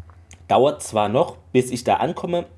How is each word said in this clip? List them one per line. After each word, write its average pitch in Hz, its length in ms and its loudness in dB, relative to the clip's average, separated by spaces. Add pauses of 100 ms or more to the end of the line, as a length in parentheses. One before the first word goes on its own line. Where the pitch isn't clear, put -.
(480)
Dauert 139 340 2
zwar 104 260 -2
noch, 135 280 0 (160)
bis 123 180 2
ich 120 140 -6
da 104 120 2
ankomme. 170 500 -4 (120)